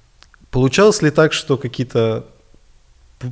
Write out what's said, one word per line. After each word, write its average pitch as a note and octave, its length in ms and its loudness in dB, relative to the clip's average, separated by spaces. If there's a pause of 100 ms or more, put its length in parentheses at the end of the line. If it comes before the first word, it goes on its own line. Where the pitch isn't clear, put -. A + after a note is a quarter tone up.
(500)
получалось F3 520 2
ли D3+ 80 2
так, D#3 240 2
что - 240 -2
какие-то A#2 680 -4 (920)
п-, B2+ 140 -12